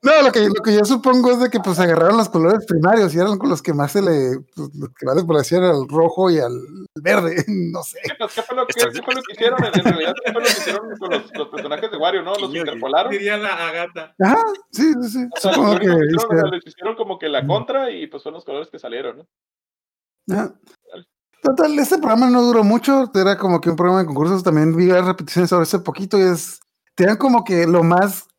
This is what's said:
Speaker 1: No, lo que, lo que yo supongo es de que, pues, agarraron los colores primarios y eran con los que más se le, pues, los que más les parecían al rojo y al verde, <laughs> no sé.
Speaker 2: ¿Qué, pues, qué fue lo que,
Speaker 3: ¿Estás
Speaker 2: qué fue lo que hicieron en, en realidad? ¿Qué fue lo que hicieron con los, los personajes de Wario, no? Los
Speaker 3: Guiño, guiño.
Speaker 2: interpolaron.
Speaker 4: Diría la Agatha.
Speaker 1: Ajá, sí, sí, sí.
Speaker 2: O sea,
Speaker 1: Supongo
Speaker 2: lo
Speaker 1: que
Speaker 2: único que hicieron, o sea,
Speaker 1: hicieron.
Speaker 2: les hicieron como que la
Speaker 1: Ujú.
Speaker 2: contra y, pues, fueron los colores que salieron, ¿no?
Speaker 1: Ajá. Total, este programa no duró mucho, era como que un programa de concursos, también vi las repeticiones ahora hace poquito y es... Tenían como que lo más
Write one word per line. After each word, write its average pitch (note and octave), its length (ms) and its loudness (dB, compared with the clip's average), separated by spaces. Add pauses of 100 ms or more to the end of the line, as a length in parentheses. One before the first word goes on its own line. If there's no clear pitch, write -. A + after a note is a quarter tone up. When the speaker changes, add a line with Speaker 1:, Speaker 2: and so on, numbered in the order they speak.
Speaker 1:
No, D4 200 6
lo C4+ 100 4
que, G#3+ 160 2
lo G3+ 160 -2
que A3 100 2
yo G#3 120 4
supongo B3 460 2
es A#3+ 100 2
de B3+ 80 2
que, B3 100 -2
pues, F3+ 180 -2
agarraron E3+ 380 4
los A3 140 2
colores F#3 360 2
primarios F3+ 480 2
y E3+ 60 -2
eran G3+ 180 0
con F#3 120 -2
los D#3+ 120 -2
que E3+ 120 -4
más C#3+ 180 -2
se G3+ 100 0
le, C3+ 380 0 (160)
pues, C#3+ 180 -10
los C#3+ 240 -12
que - 80 -12
más C3 100 0
les F3 100 0
parecían D#3+ 380 2
al D3 260 0
rojo E3 420 2
y D#3+ 80 2
al B2 140 -2 (420)
verde, E3+ 400 0
<laughs> E3+ 120 -2
no F3+ 360 -4
sé. - 220 -14
Speaker 2:
¿Qué, - 120 -8
pues, G#3 160 -8
qué A3+ 100 -6
fue B3 120 -8
lo C4 100 -2
que, B3+ 140 -6
Speaker 3:
¿Estás A#3+ 160 2
Speaker 2:
qué - 80 -8
fue - 120 -4
lo C4+ 80 -8
que - 100 -14
hicieron A#3+ 320 0
en, G#3 120 -2
en - 60 0
realidad? E3+ 300 0 (100)
¿Qué B3 80 -4
fue A#3 100 -2
lo A#3 60 0
que A3+ 60 2
hicieron G#3 440 -6
con F#3+ 140 -10
los, C#3+ 240 -6
los D3 140 -6
personajes D3 420 -8
de G3+ 60 -10
Wario, F3 240 -2
no? E3 100 -8
Los G3+ 80 -4
Speaker 3:
Guiño, F#3 140 -6
guiño. E3 80 -6
Speaker 2:
interpolaron. D3 500 -2
Speaker 4:
Diría G3+ 260 -4
la F#3 300 -6
Agatha. E3+ 560 -10
Speaker 1:
Ajá, A3+ 140 2 (340)
sí, D4 300 0
sí, A#3+ 80 -8
sí. B3 260 -6
Speaker 2:
O - 20 -8
sea, F#3+ 140 0
Speaker 1:
Supongo G#3+ 220 2
Speaker 2:
lo F3+ 80 0
Speaker 1:
que G#3 60 0
Speaker 2:
único E3+ 120 4
que D3+ 60 2
hicieron, D#3+ 100 0
o G#3 40 0
sea, A3+ 80 -2 (100)
Speaker 1:
hicieron. D3+ 140 0
Speaker 2:
les F3 160 -10
hicieron G3+ 280 -8
como G3+ 240 -8
que E3 80 -8
la C#3+ 120 -2
Speaker 1:
Ujú. C#3 100 -6
Speaker 2:
contra B3+ 420 -4
y, E3+ 160 -12
pues, C#3+ 160 -16
fueron D#3 120 -12
los E3 100 -20
colores D3+ 240 -10
que B2+ 100 -20
salieron, A#2+ 380 -10
¿no? - 1160 -16
Speaker 1:
Ajá. E4+ 200 -4 (920)
Total, D4 340 2
este D#4 200 0
programa B3 320 2
no B3 120 4
duró A#3 220 4
mucho, A#3+ 520 2
era F#3+ 220 2
como F#3 220 0
que E3+ 100 0
un E3 60 0
programa F3+ 240 2
de F#3 60 0
concursos, D#3+ 380 -2
también D#3+ 340 2
vi F3+ 80 4
las F3+ 200 4
repeticiones F3+ 460 -2
ahora F3 120 4
hace F#3 160 -2
poquito F#3+ 380 -4
y F#3+ 40 4
es... F3+ 400 0 (340)
Tenían G3+ 220 2
como A#3+ 260 2
que E3+ 240 0
lo E3+ 160 4
más F#3 440 2 (100)